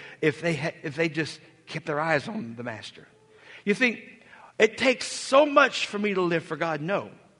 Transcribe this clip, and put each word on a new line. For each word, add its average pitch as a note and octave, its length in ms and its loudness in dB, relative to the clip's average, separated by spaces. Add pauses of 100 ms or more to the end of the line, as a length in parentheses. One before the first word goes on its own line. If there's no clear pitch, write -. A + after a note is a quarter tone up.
(200)
if D3+ 220 0
they E3 120 0
ha-, D3+ 280 -4
if D3+ 140 -8
they E3 120 2
just D3+ 320 -6 (260)
kept - 200 -10
their D3 140 -2
eyes D3+ 280 0
on A2+ 280 -8
the A#2+ 60 -10
Master. A2 440 -12 (580)
You G3+ 80 4
think, - 280 0 (580)
"It A3 180 4
takes B3+ 340 0
so C#4+ 360 4
much C#4+ 400 4
for G#3 120 -6
me G#3 140 0
to F#3 100 0
live E3+ 220 0
for D#3 120 -8
God." D#3 240 -2
No. D3+ 300 -4 (300)